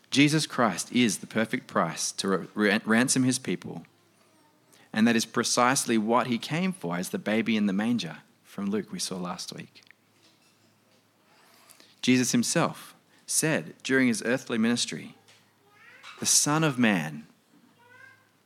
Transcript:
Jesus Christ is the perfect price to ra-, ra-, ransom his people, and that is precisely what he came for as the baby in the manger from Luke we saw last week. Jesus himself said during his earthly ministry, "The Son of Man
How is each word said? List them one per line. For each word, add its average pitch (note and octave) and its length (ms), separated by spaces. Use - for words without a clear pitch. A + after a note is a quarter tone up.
Jesus D3 360
Christ G#2 460
is A#2 240
the - 100
perfect A2 400
price - 460
to - 140
ra-, F2+ 260
ra-, G#2 320
ransom B2 380
his B2+ 160
people, E2+ 460
and A2 140
that A#2 100
is A2 80
precisely B2 720
what A2+ 300
he A#2 100
came F3+ 340
for F2 240
as F2+ 140
the G2+ 80
baby A2 400
in G#2 80
the G2 80
manger G#2 440
from G2 260
Luke G2+ 220
we F2+ 80
saw F#2 180
last F2 360
week. - 300
Jesus B2+ 300
himself - 640
said A2+ 580
during C3 240
his G#2+ 180
earthly B2 320
ministry, A2+ 580
"The G#2+ 60
Son D#3 380
of C3+ 160
Man D#2 480